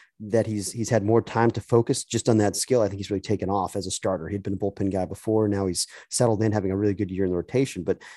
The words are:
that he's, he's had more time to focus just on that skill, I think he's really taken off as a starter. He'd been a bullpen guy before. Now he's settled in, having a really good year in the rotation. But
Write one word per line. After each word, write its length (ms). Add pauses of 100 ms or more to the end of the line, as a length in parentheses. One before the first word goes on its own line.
(200)
that 260
he's, 240
he's 200
had 120
more 200
time 300
to 100
focus 420
just 240
on 120
that 180
skill, 240
I 80
think 100
he's 100
really 120
taken 280
off 280
as 100
a 40
starter. 360
He'd 160
been 100
a 40
bullpen 340
guy 140
before. 420
Now 180
he's 220 (220)
settled 340
in, 80
having 200
a 40
really 180
good 160
year 140
in 80
the 60
rotation. 460
But 180 (160)